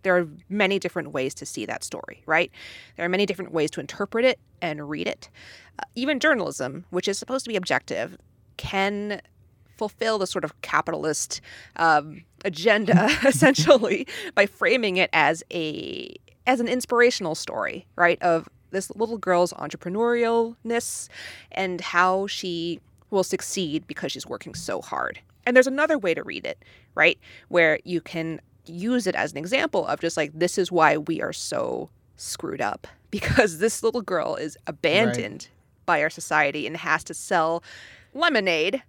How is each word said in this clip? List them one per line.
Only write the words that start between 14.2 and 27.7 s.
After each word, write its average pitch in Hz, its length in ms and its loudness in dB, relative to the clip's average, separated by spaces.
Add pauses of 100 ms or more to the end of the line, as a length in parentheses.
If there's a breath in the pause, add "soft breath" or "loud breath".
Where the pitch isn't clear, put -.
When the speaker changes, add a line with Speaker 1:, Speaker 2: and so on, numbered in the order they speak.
Speaker 1:
by 202 100 6
framing 208 520 2
it 185 140 2
as 160 300 4 (100)
a, - 600 -8 (320)
as 254 140 4
an 233 80 0
inspirational 240 680 2
story, - 520 -6 (100)
right, 170 260 4
of 165 260 2 (220)
this 190 240 -4
little 220 240 -4
girl's 180 360 2
entrepreneurialness 233 1500 -2 (420 loud breath)
and 185 300 -4
how 185 480 4
she 170 520 -4 (300)
will 190 140 2
succeed 160 600 -4
because - 260 -8
she's 123 140 -10
working - 280 -12
so - 260 -6
hard. - 380 -6 (260)
And 247 120 4
there's 254 100 8
another 294 320 0
way 185 160 0
to - 80 -6
read - 240 -8
it, - 180 -8 (300 soft breath)
right, - 240 4 (300 loud breath)
where 165 360 4